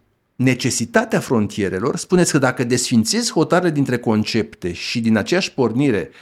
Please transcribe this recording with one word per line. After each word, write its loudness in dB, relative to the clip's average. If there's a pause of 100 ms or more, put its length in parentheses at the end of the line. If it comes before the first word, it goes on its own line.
(360)
necesitatea 0
frontierelor, -2
spuneți 2
că 2
dacă 2
desfințezi 0
hotarele 2
dintre 0
concepte -2
și -6
din 2
aceeași 0
pornire 0 (120)